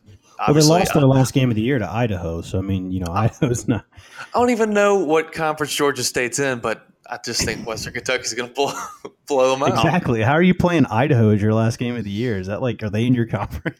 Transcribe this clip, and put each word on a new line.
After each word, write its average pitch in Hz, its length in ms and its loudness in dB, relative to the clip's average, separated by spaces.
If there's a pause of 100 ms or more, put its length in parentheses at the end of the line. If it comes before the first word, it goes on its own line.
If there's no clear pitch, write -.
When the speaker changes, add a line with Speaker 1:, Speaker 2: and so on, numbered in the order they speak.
Speaker 1:
Well, - 100 -20
they - 320 -10
Speaker 2:
obviously, 151 300 6
Speaker 1:
lost 185 180 0
Speaker 2:
I 156 40 4
Speaker 1:
their 135 80 6
last 131 260 4
game 131 160 2
of 107 60 0
the 107 60 0
year 131 160 0
to 90 140 -4
Idaho. 87 480 -2
So, 95 180 -4
I 92 40 -2
mean, 92 280 -2
you 92 100 -4
know, 87 120 -6
<laughs> - 0 -
Idaho's 117 560 -2
not 104 160 0 (500)
Speaker 2:
I 214 40 2
don't 240 120 4
even 220 200 0
know 202 340 4
what 156 280 0
conference 156 420 -2
Georgia 135 300 0
State's 123 340 -4
in, 131 220 -2
but 113 260 -4 (220)
I 117 160 -10
just 117 200 -4
think 107 220 -6
Western 110 260 -8
Kentucky's 123 420 -4
gonna 120 180 -6
blow, - 200 -2 (280)
<laughs> - 280 -20
blow 131 240 4
them 131 100 0
out. 156 220 2
Speaker 1:
Exactly. 147 380 0
How 113 100 2
are 165 100 4
you 180 120 4
playing 170 320 2
Idaho 113 440 2
as 104 100 4
your 107 140 2
last 113 240 0
game 123 160 -4
of 117 80 -6
the 104 80 -8
year? 110 280 -4
Is 92 100 -8
that, 98 140 -6
like, 117 200 -4
are 107 80 -6
they 110 160 0
in 127 80 4
your 117 120 0
conference? - 540 -8